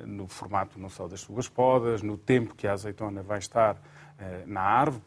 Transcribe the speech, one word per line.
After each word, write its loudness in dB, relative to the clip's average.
no -8
formato -6
não -12
só -10
das -12
suas -6
podas, 4
no -4
tempo 2
que -4
a 2
azeitona -6
vai -4
estar, 2
eh, -10
na -6
árvore, 2